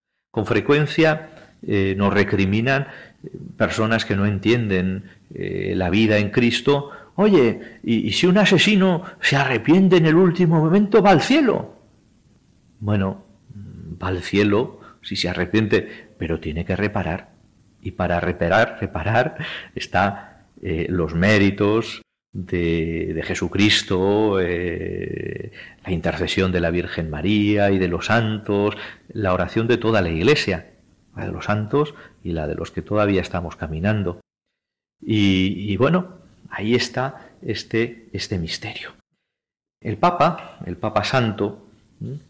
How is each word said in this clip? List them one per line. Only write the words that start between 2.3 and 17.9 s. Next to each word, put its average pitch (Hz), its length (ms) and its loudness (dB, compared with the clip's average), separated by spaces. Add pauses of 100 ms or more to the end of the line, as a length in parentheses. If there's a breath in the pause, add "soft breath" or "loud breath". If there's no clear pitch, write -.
eh, - 60 -14 (280)
personas 110 480 0
que 104 100 -2
no 98 100 2
entienden, 98 800 0 (300 loud breath)
eh, 92 420 -6
la 92 140 0
vida 107 300 4
en 101 100 0
Cristo: 139 600 0 (240 loud breath)
"Oye, 175 680 2
¿y, 113 240 0
y 107 60 -2
si - 120 0
un 180 120 4
asesino 190 640 4 (160 loud breath)
se - 160 0
arrepiente 143 640 4
en 160 80 4
el 156 100 4
último 170 440 4
momento, 196 420 4
va 196 100 6
al 156 100 6
cielo?". - 600 0 (1000)
Bueno, 101 460 -2 (760)
va 92 60 -4
al 92 140 -4
cielo 101 580 0 (220 loud breath)
si - 160 -10
se 87 100 -2
arrepiente, 101 920 0
pero 80 220 -4
tiene 80 240 -6
que 92 140 -4
reparar. 95 560 -4 (480)
Y 98 100 -10